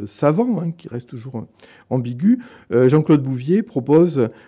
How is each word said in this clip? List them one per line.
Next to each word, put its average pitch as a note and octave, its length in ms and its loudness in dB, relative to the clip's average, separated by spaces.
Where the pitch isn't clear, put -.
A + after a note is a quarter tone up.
savant, F3 540 0
hein, E3 100 -6
qui - 160 -14
reste A#2+ 220 -12
toujours A#2+ 400 -14
ambigu. B2+ 480 0
Euh, B2+ 180 4
Jean-Claude D3+ 340 4
Bouvier C3+ 420 -2
propose, C#3+ 640 2